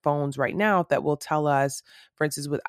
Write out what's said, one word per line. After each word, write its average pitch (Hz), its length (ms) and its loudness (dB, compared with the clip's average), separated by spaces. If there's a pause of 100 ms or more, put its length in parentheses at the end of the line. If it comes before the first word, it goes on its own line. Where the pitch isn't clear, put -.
phones 143 360 0
right 135 180 0
now 196 340 2
that 139 140 2
will 147 140 0
tell 151 280 -2
us, 139 360 2 (340)
for - 80 -2
instance, 147 240 -4
with 143 220 -4